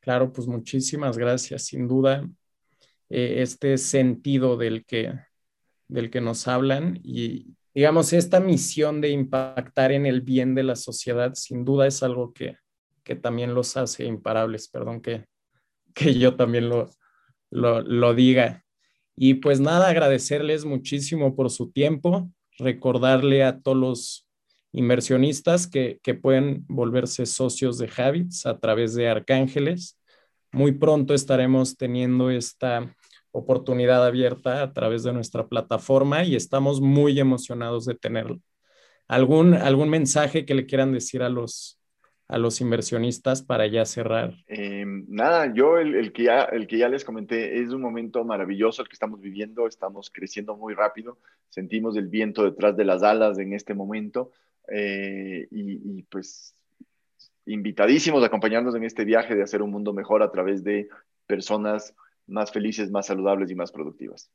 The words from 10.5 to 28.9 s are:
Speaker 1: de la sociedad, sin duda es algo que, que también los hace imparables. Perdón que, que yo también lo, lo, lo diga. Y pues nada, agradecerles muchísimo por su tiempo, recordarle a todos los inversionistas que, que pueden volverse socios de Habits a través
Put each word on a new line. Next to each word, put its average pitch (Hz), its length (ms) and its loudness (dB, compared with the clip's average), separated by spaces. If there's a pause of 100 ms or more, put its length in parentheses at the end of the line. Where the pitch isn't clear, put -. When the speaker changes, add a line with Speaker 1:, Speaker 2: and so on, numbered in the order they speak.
Speaker 1:
de 131 100 0
la 127 120 -2
sociedad, 123 580 -4
sin 123 300 -8
duda 135 220 4
es 139 160 0
algo 123 300 -4
que, - 260 -12 (440)
que - 120 -8
también 120 400 -4
los 123 220 -2
hace 127 280 -4
imparables. 110 640 -4
Perdón 117 320 -10
que, 117 240 -8 (680)
que 143 240 4
yo 127 180 4
también 120 320 2
lo, 120 220 -2 (600)
lo, 117 300 2
lo 120 340 4
diga. 127 500 4 (520)
Y 131 180 6
pues 139 240 2
nada, 170 300 4
agradecerles 151 800 2
muchísimo 139 680 -2
por 131 160 0
su - 200 -8
tiempo, 160 600 0 (300)
recordarle 131 840 2
a 131 160 0
todos 135 160 0
los 127 520 -4 (440)
inversionistas 131 960 2
que, 131 340 -4
que 127 120 -2
pueden 139 520 2
volverse 123 580 -2
socios 120 540 -4
de 120 180 -6
Habits 160 500 -2
a 117 120 -4
través 113 360 0